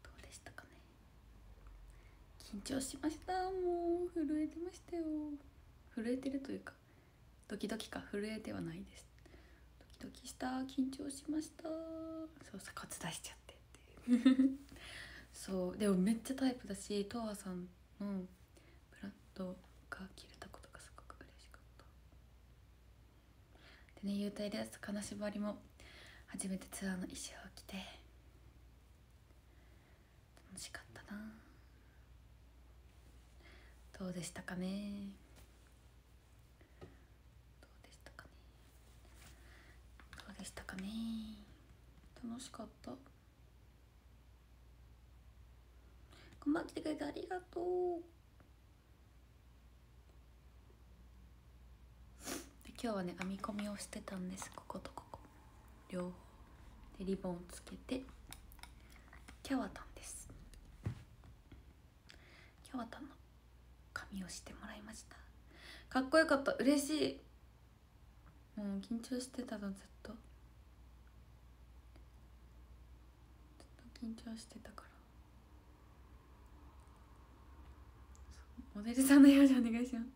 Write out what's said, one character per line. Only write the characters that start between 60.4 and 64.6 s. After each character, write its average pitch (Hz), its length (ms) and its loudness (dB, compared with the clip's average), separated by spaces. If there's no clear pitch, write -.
キ - 80 -14
ャ 269 60 -2
ワ 233 80 0
タ - 140 -10
ン 285 100 -8
の - 60 -16
髪 196 300 -4
を 170 60 -8
し - 100 -8
て - 140 -12
も - 140 -12